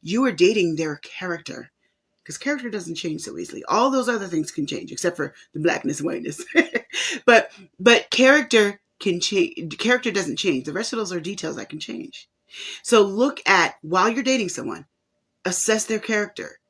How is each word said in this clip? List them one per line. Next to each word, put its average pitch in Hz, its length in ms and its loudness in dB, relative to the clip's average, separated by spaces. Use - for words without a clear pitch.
You 208 240 0
are 262 80 2
dating 180 440 4
their 151 200 -4
character, 156 720 -12
cause - 140 -16
character 262 320 -6
doesn't 175 240 -8
change 156 280 -6
so - 160 -12
easily. - 260 -10
All 233 260 4
those 262 180 0
other 226 180 -2
things 165 240 -4
can 147 160 -4
change, - 260 -8
except - 240 -2
for 143 180 -6
the 156 80 -10
blackness 151 400 -2
and 143 60 -6
whiteness. 175 440 -6
<laughs> - 760 -2
But, - 260 6
but 226 300 6
character 233 720 4
can 175 200 0
change. 170 580 -2
Character 247 320 2
doesn't 185 260 -2
change. 139 280 0
The 151 80 -8
rest 202 200 -4
of 240 60 -4
those 208 140 -4
are 180 80 -4
details 160 360 -8
that - 120 -10
can 156 120 -12
change. - 480 -12
So 226 200 6
look 208 440 2
at, 180 360 4
while 185 260 2
you're 233 140 -2
dating 240 280 0
someone, - 360 -8
assess 214 420 0
their 220 120 -2
character. 208 600 -4